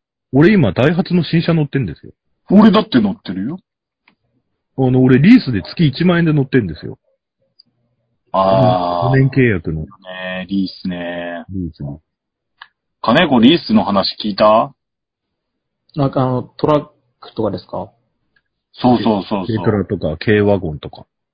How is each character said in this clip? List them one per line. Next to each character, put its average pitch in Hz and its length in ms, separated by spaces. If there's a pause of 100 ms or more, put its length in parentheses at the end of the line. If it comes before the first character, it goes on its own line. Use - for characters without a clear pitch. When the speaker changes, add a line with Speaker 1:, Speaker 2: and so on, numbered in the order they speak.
(340)
Speaker 1:
俺 156 200
今、 139 180
ダ 120 160
イ 170 60
ハ 170 100
ツ - 100
の 175 100
新 165 180
車 165 120
乗 165 100
っ 143 40
て - 120
ん 127 60
で 73 100
す - 100
よ。 - 80 (360)
Speaker 2:
俺 208 220
だ 208 100
っ - 80
て 127 100
乗 101 120
っ - 100
て - 120
る 92 120
よ。 170 140 (1160)
Speaker 1:
あ 131 120
の、 127 120
俺 127 180
リ 214 180
ー - 20
ス 135 120
で 98 100
月 - 260
一 170 180
万 175 140
円 170 60
で 156 80
乗 143 100
っ - 20
て - 140
ん 104 80
で 78 80
す - 100
よ。 110 120 (1300)
Speaker 2:
あ 92 760
あ。 - 20
Speaker 1:
五 135 60
年 135 140
契 135 120
約 92 320
の。 78 80
Speaker 2:
ね 73 60 (560)
え、 - 40
リ 98 180
ー - 20
ス - 200
ね。 87 640
Speaker 1:
リ 92 200
ー 76 40
ス - 100
ね。 71 160 (1000)
Speaker 2:
金 156 260
子、 135 120
リ 135 180
ー - 20
ス - 140
の 107 100
話 98 400
聞 107 60
い 95 60
た？ 110 380 (1200)
Speaker 3:
な 139 120
ん 135 40
か 139 100
あ 127 40
の、 127 180
ト - 240
ラ 147 120
ッ 143 100 (300)
ク - 160
と 110 80
か 104 80
で 95 80
す - 80
か？ 92 240 (840)
Speaker 2:
そ 127 220
う 107 80
そ 107 160
う 90 40
そ 98 180
う - 40
そ 113 80
う。 110 40
Speaker 1:
軽 - 80
ト 117 60
ラ 101 140
と 98 120
か、 78 200
軽 104 300
ワ 101 100
ゴ 85 160
ン 73 60
と - 100
か。 - 160 (280)